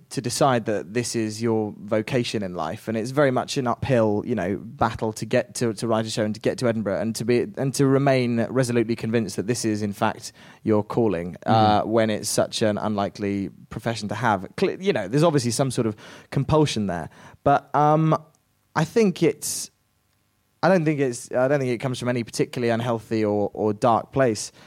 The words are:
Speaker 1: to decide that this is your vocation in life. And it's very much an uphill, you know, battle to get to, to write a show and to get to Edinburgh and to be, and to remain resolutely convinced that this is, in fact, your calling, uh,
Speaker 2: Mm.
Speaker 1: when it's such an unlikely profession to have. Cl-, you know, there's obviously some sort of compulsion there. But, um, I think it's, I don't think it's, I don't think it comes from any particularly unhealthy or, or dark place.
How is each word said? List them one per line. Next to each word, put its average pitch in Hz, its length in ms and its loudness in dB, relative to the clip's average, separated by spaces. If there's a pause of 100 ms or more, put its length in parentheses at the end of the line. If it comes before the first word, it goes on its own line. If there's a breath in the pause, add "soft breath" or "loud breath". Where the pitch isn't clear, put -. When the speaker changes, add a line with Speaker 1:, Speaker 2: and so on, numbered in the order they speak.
Speaker 1:
to 131 140 -6
decide 123 420 2
that 98 300 -4
this 120 200 -2
is 110 280 -4
your 110 360 0
vocation 110 640 -2
in 90 120 -8
life. 85 340 -6
And 113 80 -4
it's 113 140 -4
very 135 200 4
much 127 280 -2
an 131 80 -2
uphill, 110 600 2
you 120 80 -2
know, 98 220 -2
battle 117 580 -2
to 113 120 -8
get 123 300 0
to, 117 180 -2
to 117 120 -6
write 110 200 2
a 110 40 -8
show 110 140 -2
and 107 100 -2
to - 60 -10
get - 180 0
to 127 100 0
Edinburgh 101 300 -2
and 110 180 -4
to 110 100 -6
be, 120 200 2 (120)
and 131 160 -2
to 139 120 2
remain 131 640 2
resolutely 117 480 0
convinced 113 400 -2
that 98 100 -4
this 120 200 -2
is, 107 160 0
in 101 100 -4
fact, - 400 -4 (300 loud breath)
your 107 200 4
calling, 90 600 -2
uh, 107 380 4
Speaker 2:
Mm. - 60 -4
Speaker 1:
when 110 200 2
it's 107 220 -4
such - 320 -2
an 104 160 2
unlikely 101 720 -4 (180)
profession 110 400 -6
to 104 60 -6
have. 107 320 0 (120)
Cl-, 170 220 0
you 190 140 0
know, 104 140 -4
there's 139 160 2
obviously 139 260 2
some 131 200 0
sort 117 160 -2
of 107 80 -2 (360 loud breath)
compulsion 139 560 0
there. 87 240 -6 (340 loud breath)
But, - 300 2
um, 151 420 4 (580)
I 156 100 2
think 202 380 2
it's, - 480 -2 (920)
I 160 60 4
don't 180 180 4
think 156 120 2
it's, 127 320 -4
I 127 160 2
don't 143 140 2
think 127 120 -2
it 113 60 -2
comes 127 200 -4
from 120 100 -4
any 123 160 -2
particularly 120 460 -2
unhealthy 113 520 -2
or, 104 300 0
or 107 220 0
dark 113 380 2
place. 127 380 0 (160 soft breath)